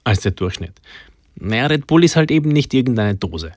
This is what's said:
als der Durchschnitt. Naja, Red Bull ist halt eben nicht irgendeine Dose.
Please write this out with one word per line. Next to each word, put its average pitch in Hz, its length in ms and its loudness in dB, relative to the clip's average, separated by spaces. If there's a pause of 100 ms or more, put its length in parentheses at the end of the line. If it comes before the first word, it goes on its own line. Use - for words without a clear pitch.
als 101 160 0
der 98 120 -2
Durchschnitt. - 480 -8 (540)
Naja, 113 320 -4
Red 151 200 -2
Bull 165 180 6
ist 160 120 2
halt 156 140 2
eben 156 200 0
nicht 147 220 0
irgendeine 113 440 0
Dose. 80 400 -8